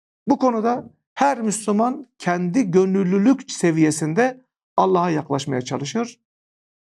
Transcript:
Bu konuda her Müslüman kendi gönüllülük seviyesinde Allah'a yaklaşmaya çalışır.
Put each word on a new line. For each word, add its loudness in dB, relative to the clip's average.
Bu 4
konuda -2
her 0
Müslüman -2
kendi -2
gönüllülük 2
seviyesinde 0
Allah'a 2
yaklaşmaya -4
çalışır. -6